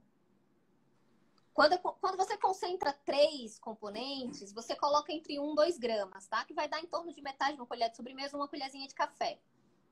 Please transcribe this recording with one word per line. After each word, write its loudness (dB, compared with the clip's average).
Quando, 6
quando -2
você 0
concentra 0
três 2
componentes, -8
você -6
coloca 4
entre -4
um -2
e -4
dois 6
gramas, -2
tá? -2
Que -14
vai -2
dar -2
em -8
torno -6
de -14
metade -2
de -12
uma -10
colher 0
de -16
sobremesa, -8
uma -2
colherzinha -8
de -18
café, -2